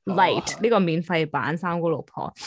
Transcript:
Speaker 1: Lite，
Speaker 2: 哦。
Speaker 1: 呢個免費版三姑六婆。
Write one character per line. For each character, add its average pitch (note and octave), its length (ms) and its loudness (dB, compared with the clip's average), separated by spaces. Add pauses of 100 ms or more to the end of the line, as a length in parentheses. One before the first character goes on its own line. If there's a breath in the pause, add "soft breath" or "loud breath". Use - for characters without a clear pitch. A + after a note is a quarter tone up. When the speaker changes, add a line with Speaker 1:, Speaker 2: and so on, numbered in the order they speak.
Speaker 1:
Lite， F3 500 2
Speaker 2:
哦。 - 60 -12
Speaker 1:
呢 A#3+ 80 4
個 G#3+ 100 4
免 E3+ 220 2
費 D#3+ 240 0
版 D3 320 -2
三 F3 200 -4
姑 E3+ 120 0
六 C#3 100 -2
婆。 - 320 -10 (140)